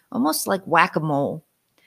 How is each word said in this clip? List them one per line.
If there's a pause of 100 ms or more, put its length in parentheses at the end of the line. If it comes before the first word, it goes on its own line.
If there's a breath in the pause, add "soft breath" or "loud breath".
(100)
almost
like
whack-a-mole. (420 soft breath)